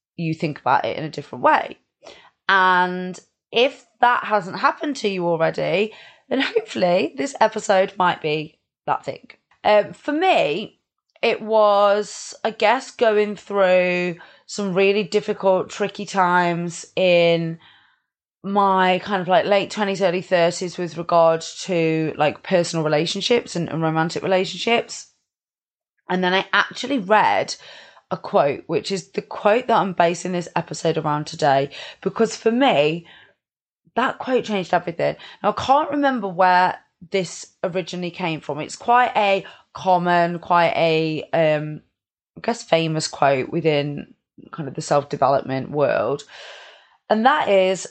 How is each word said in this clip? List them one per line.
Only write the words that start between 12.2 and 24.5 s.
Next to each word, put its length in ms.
I 80
guess, 400
going 460
through 800
some 300
really 280
difficult, 680
tricky 340
times 800
in 640
my 600
kind 180
of, 60
like, 180
late 240
twenties, 320
early 200
thirties 560
with 200
regard 440
to, 760
like, 260
personal 420
relationships 680
and, 140
and 120
romantic 420
relationships. 880